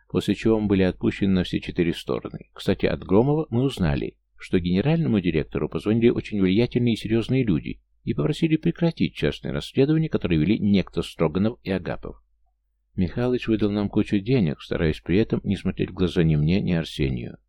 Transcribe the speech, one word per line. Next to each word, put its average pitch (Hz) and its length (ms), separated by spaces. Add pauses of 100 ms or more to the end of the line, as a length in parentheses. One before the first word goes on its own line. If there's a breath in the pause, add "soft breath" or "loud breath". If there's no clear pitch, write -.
После 95 260
чего 113 240
мы 104 80
были 95 160
отпущены 98 500
на 90 100
все - 160
четыре 82 360
стороны. - 580
Кстати, - 320
от - 180
Громова 131 460
мы 117 140
узнали, 76 560 (180)
что - 220
генеральному 113 640
директору 78 480
позвонили 113 400
очень - 300
влиятельные 117 540
и 104 40
серьезные 117 460
люди 78 380 (220)
и 117 100
попросили 156 440
прекратить - 580
частное 71 380
расследование, 151 560
которое 87 280
вели 82 220
некто 98 420
Строганов 87 640
и 92 80
Агапов. 76 500 (720)
Михалыч 120 520
выдал 107 240
нам 104 180
кучу 104 300
денег, 98 420
стараясь 78 380
при 87 180
этом 113 260
не 101 120
смотреть - 360
в - 20
глаза 90 300
ни 80 120
мне, 80 260
ни 90 120
Арсению. 69 640 (120)